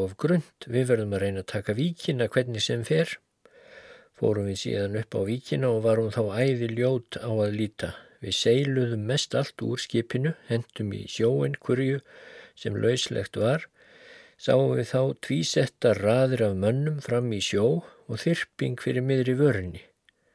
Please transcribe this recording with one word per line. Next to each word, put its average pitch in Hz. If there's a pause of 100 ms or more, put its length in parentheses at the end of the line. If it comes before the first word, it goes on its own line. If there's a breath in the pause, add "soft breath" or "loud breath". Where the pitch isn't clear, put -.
of 95
grunnt, -
við 123
verðum 104
að 95
reyna 98
að -
taka 104
víkina 135
hvernig 120
sem 120
fer.“ 160 (1000 loud breath)
Fórum 104
við 98
síðan 101
upp -
á 104
víkina 127
og 110
var 113
hún 110
þá 117 (200)
æði 120
ljót 123
á 120
að 104
líta. - (260 loud breath)
Við 98
seiluðum 123
mest 135
allt 135
úr 113
skipinu, 127 (120)
hentum 113
í 101
sjóinn 139
hverju 135 (540 loud breath)
sem 107
lauslegt 110
var, 123 (720 loud breath)
sáum 131
við 123
þá 131 (220)
tvísettar 135
raðir 120
af 98
mönnum 135
fram 120
í 101
sjó 117 (240 loud breath)
og 113
þyrping 135
fyrir 127
miðri 127
vörinni. 95 (540 loud breath)